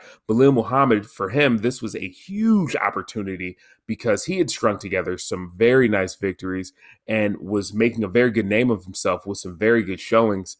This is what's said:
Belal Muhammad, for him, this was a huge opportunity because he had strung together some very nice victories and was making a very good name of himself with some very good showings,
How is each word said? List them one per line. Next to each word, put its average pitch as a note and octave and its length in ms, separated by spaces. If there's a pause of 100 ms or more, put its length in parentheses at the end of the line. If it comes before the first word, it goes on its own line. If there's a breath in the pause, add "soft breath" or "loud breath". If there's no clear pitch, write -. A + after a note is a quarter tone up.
(280 loud breath)
Belal C3 260
Muhammad, A#2+ 520
for F#2+ 240
him, B2+ 280
this A#2+ 240
was D3 120
a F#2+ 140
huge G#3 680
opportunity F#2+ 800 (300 soft breath)
because G#2+ 380
he F#3 140
had D#3 120
strung G#2 280
together F#2 400
some F#2 380
very A#2+ 320
nice G2 260
victories F#2 580 (340 soft breath)
and G#2+ 320
was G2 360
making A2+ 300
a G2 40
very A#2+ 220
good G#2 160
name A2+ 240
of F#2 140
himself F#2 420
with G2 120
some F2+ 200
very A2+ 240
good F#2 180
showings, G#2+ 600